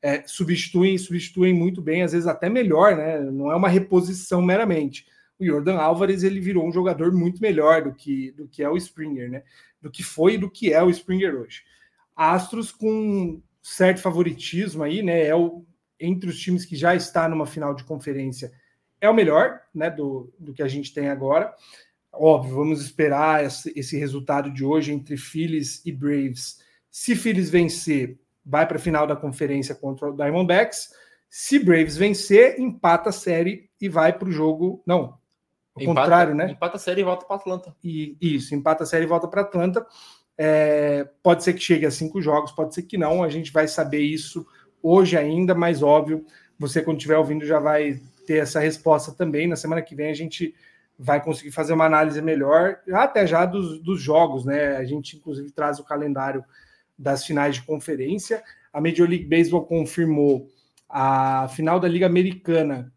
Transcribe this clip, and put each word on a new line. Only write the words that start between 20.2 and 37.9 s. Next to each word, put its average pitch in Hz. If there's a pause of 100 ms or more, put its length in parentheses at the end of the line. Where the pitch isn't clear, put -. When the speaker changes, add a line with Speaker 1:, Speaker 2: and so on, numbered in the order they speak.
Speaker 1:
do 143
que 147
a 139
gente 139
tem 143
agora. 139 (560)
Óbvio, 139
vamos 147
esperar 151
esse, 139
esse 139
resultado 143
de 131
hoje 147
entre 143
Phillies 160
e 170
Braves. 139 (280)
Se -
Phillies 185
vencer, 151 (260)
vai 147
pra 156
final 151
da 143
conferência 139
contra 139
o 139
Diamondbacks. 175 (340)
Se -
Braves 165
vencer, 208
empata 202
a -
série 175 (100)
e 196
vai 165
pro 185
jogo. 160
Não, 170 (560)
ao 135
Speaker 2:
Empata, 147
Speaker 1:
contrário, 170
né? 156
Speaker 2:
empata 175
a 190
série 185
e -
volta 180
pra 196
Atlanta. 180
Speaker 1:
E, 156